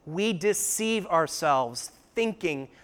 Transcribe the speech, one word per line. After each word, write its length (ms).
we 260
deceive 760
ourselves 880
thinking 540